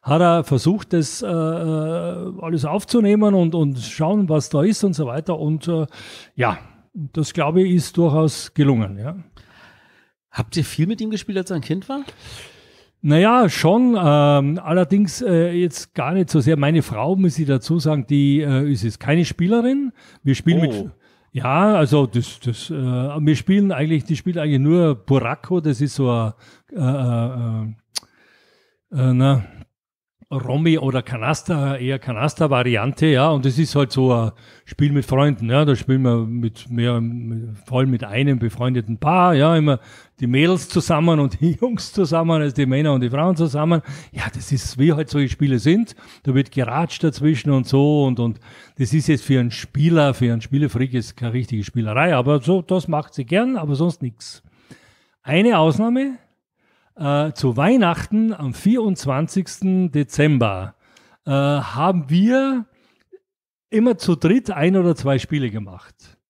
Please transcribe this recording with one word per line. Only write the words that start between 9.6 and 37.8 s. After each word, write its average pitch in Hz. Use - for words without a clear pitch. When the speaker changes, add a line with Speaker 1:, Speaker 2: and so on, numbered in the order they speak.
Speaker 2:
Habt -
ihr 151
viel 160
mit 220
ihm 220
gespielt, 202
als 185
er 180
ein 147
Kind 185
war? 277
Speaker 1:
Naja, 196
schon, 226
ähm, 147
allerdings, 180
äh, 175
jetzt 175
gar 139
nicht 185
so 156
sehr. 151
Meine 147
Frau, 135
muss 175
ich 151
dazu 139
sagen, 147
die, 143
äh, 143
ist 110
jetzt 110
keine 160
Spielerin. 240
Wir 135
spielen 170
Speaker 2:
Oh. -
Speaker 1:
mit, -
ja, 156
also 143
das, 120
das, -
äh, 165
wir 143
spielen 196
eigentlich, 156
die 160
spielt 175
eigentlich 147
nur 156
Burraco, 135
das 147
ist 143
so 131
ein, 113
äh, 190
äh, 120
äh, 127
na, 131
Romy 143
oder 131
Kanaster, 139
eher 127
Kanaster-Variante, 127
ja, 147
und 139
das 135
ist 156
halt 143
so 131
ein 117
Spiel 147
mit 139
Freunden, 131
ja, 135
da 143
spielen 131
wir 117
mit 120
mehr, 120
mit, 113
vor 127